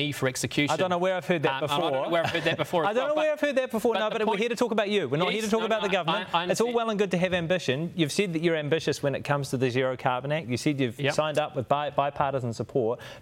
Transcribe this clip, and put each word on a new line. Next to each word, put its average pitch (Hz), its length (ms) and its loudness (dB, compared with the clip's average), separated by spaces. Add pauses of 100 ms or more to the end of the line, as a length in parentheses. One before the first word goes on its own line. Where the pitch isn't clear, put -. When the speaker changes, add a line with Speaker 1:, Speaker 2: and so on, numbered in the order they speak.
Speaker 1:
E 147 120 0
for 131 160 0
execution. 139 440 0
Speaker 2:
I 156 60 0
don't 185 100 2
know 180 80 0
where 185 180 0
I've 180 120 -4
heard 170 160 2
that 139 200 0
Speaker 1:
Um, - 20 -2
and 147 80 0
I 143 60 2
don't 139 140 0
know 131 60 0
Speaker 2:
before. 156 120 -2
Speaker 1:
where 165 140 2
I've 147 60 0
heard 160 140 -2
that 160 120 0
before 156 280 0
Speaker 2:
<laughs> - 20 4
Speaker 1:
as - 20 4
Speaker 2:
I 208 60 0
don't 247 60 2
Speaker 1:
well, 269 80 0
Speaker 2:
know 294 80 2
Speaker 1:
but 311 40 0
Speaker 2:
where 311 120 2
I've 294 80 -4
heard 294 160 0
that 254 140 0
before. 226 220 0
Speaker 1:
but 220 60 2
Speaker 2:
No, 214 80 0
Speaker 1:
the 214 60 0
Speaker 2:
but 226 120 -2
Speaker 1:
point 214 60 2
Speaker 2:
we're 208 80 0
here 233 100 0
to 233 80 -4
talk 240 160 0
about 208 160 0
you. 196 220 2
We're 143 80 0
not 180 140 2
here 214 100 -2
Speaker 1:
Yes, - 20 -2
Speaker 2:
to 208 60 -2
talk 220 100 2
Speaker 1:
no, 220 60 -2
Speaker 2:
about 214 160 0
Speaker 1:
no, 202 60 0
Speaker 2:
the 185 40 -2
government. 175 420 0
Speaker 1:
I, 170 100 2
I - 20 -
Speaker 2:
It's 175 160 2
all 240 60 2
Speaker 1:
understand. 247 60 -2
Speaker 2:
well 233 160 2
and 202 80 0
good 202 120 2
to 180 80 2
have 180 160 2
ambition. 165 600 0
You've 156 180 0
said 196 200 0
that 160 100 0
you're 165 140 4
ambitious 151 460 0
when 139 120 0
it 110 100 -4
comes 143 260 0
to 135 80 0
the 127 100 2
Zero 131 260 0
Carbon 127 380 -2
Act. 151 160 -4
You 123 80 -2
said 143 240 0
you've 123 180 -2
Speaker 1:
Yep. 143 140 0
Speaker 2:
signed 151 260 0
up 151 160 -2
with 131 140 -4
bi-, 143 220 0
bipartisan 139 640 0
support, 120 460 -2 (220)